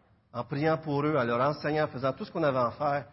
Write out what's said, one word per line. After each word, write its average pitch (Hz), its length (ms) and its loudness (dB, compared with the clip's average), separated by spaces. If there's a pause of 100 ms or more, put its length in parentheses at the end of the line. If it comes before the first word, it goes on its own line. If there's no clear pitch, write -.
(340)
en 120 100 -6
priant 156 340 0
pour 147 280 0
eux, 156 120 2
en 123 60 2
leur 117 180 2
enseignant, 151 420 0
en 147 40 0
faisant 135 260 -2
tout 214 120 -10
ce - 60 -14
qu'on 170 100 -4
avait 139 160 2
à 120 140 2
faire. 143 420 -2